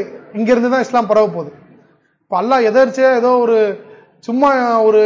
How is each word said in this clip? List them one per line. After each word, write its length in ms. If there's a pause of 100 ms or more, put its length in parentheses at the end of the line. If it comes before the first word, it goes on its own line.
(320)
இங்கிருந்து 380
தான் 100
இஸ்லாம் 260
பரவ 220
போகுது. 240 (680)
இப்ப 200
அல்லாஹ் 240
எதேர்ச்சையா 480
ஏதோ 240
ஒரு, 180 (600)
சும்மா 640
ஒரு 260